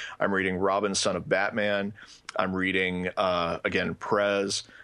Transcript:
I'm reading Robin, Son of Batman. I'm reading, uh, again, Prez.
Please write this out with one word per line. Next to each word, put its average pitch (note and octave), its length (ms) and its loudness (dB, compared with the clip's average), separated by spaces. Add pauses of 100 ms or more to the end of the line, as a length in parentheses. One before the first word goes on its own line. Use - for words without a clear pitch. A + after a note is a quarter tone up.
(180)
I'm G2 160 2
reading F#2+ 220 2
Robin, G2 360 2
Son F#2+ 220 0
of F2 140 -4
Batman. G2+ 640 0 (420)
I'm F#2+ 180 0
reading, F#2 640 0
uh, F2 480 0
again, F#2 300 -2
Prez. G2+ 680 0 (200)